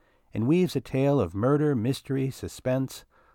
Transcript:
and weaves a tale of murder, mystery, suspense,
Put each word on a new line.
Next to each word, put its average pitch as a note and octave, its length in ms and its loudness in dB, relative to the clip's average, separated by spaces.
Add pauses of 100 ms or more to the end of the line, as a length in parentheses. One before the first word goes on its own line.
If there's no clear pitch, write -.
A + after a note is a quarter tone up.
(340)
and A2 140 -2
weaves E3+ 300 2
a - 40 -4
tale C#3 380 2
of F2+ 160 0
murder, C#3+ 400 2
mystery, C3 560 -2
suspense, - 720 -6 (320)